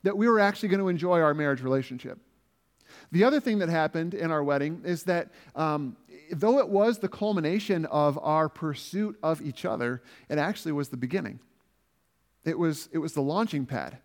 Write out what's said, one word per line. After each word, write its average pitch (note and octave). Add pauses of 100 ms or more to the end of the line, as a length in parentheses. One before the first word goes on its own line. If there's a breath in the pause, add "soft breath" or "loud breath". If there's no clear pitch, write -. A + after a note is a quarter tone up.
that G3+
we G#3+
were A3+
actually G3+
gonna G3
enjoy F3
our D3+
marriage C#3+
relationship. C3 (920 loud breath)
The F3
other C#4
thing G#3+
that E3+
happened E3
in E3
our D3+
wedding C#3+
is E3+
that, F3 (240 loud breath)
um, D3 (360)
though G#3
it B3+
was G3+
the G3
culmination G3
of D3
our D#3
pursuit F3+
of D#3+
each D3
other, A#2+ (280 loud breath)
it D3+
actually E3
was C#3+
the C3+
beginning. B2 (1040)
It D#3+
was, D#3+
it D#3+
was D#3+
the D3
launching D#3
pad. E2